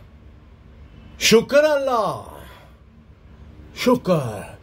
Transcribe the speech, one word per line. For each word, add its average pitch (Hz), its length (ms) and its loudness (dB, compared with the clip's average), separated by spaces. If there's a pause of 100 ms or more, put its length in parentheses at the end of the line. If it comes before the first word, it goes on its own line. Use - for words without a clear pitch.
(1200)
शुक्र 226 360 4
अल्लाह, 233 800 0 (1400)
शुक्र, 147 880 -2